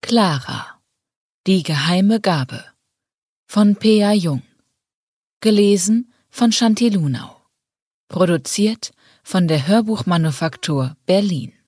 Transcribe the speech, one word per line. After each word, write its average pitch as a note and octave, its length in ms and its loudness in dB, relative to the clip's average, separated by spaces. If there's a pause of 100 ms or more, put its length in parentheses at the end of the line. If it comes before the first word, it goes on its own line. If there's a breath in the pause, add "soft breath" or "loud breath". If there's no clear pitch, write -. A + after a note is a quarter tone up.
Clara, D3+ 800 -4 (640)
die F#3+ 160 2
geheime F3+ 580 0
Gabe C#3+ 440 -4 (840)
von G#3 300 2
Pea G#3 360 2
Jung. E3 300 -2 (1000)
Gelesen G#3 720 2 (180)
von A#3 220 0
Shanti A#3 360 2
Lunau. D#3 480 -2 (720)
Produziert F3+ 840 -2 (300 soft breath)
von F3+ 260 0
der D3+ 180 0
Hörbuchmanufaktur E3 1300 -2 (100)
Berlin. F3+ 460 -2 (160)